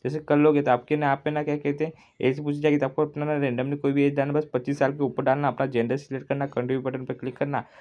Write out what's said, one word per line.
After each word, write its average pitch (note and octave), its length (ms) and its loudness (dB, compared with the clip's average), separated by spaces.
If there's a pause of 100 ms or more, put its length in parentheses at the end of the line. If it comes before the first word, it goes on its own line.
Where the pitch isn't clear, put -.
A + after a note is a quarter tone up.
जैसे D3 160 -4
कर D3 160 2
लोगे D3 240 6
तो C#3 100 2
आपके B2 240 0
ना, D3+ 100 0
यहाँ C#3 180 2
पे D3+ 80 -2
ना D3+ 120 -2
क्या D3 140 -2
कहते D3 280 -2
हैं, E3 80 -6 (280)
एज C3+ 180 2
पूछी D3 200 -4
जाएगी, D3 180 4
तो C#3 80 0
आपको C#3 160 -2
अपना D3 240 -2
ना D3+ 120 0
रैंडमली C3+ 400 -2
कोई C#3+ 140 0
भी C#3+ 120 2
एज C#3+ 120 2
डालना, C#3+ 180 0
बस D3+ 200 0
पच्चीस C#3 260 -2
साल C#3 140 4
के D3 100 -4
ऊपर C3+ 200 -2
डालना, C#3 240 2
अपना D3+ 200 0
जेंडर B2 300 0
सिलेक्ट C3+ 300 -10
करना, C#3 200 -2
कंट्री C3 320 -2
बटन C3 260 -6
पे C3 80 -6
क्लिक B2+ 240 -8
करना। C#3+ 260 -2 (180)